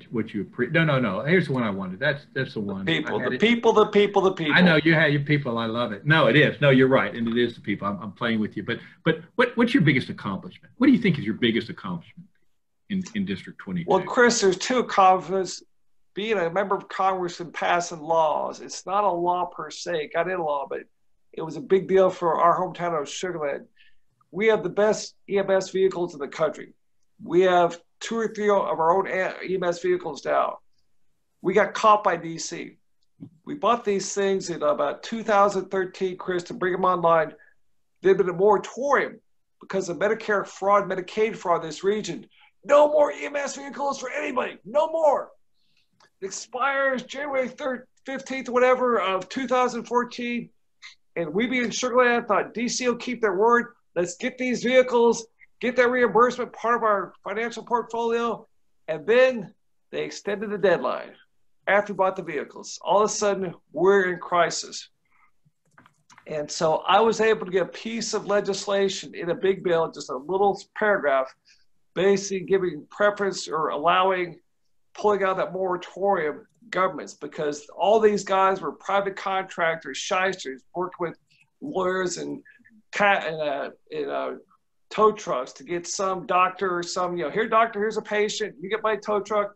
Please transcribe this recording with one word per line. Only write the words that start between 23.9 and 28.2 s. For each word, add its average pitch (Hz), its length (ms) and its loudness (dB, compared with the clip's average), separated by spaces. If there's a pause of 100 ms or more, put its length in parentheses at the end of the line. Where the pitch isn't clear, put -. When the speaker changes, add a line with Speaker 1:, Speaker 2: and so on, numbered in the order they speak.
Speaker 2:
We 202 160 -2
have 214 160 2
the 180 60 -4
best 208 460 0 (140)
E 196 80 0
M 190 120 0
S 190 200 0
vehicles 175 440 0
in 147 60 -12
the 139 80 -8
country. - 460 -4 (500)
We 170 180 2
have 175 380 4 (200)
two - 180 -6
or 220 100 -2